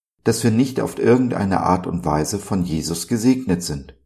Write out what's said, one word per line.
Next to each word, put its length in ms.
dass 180
wir 80
nicht 300
auf 180
irgendeine 640
Art 260
und 180
Weise 360
von 240
Jesus 420
gesegnet 560
sind. 440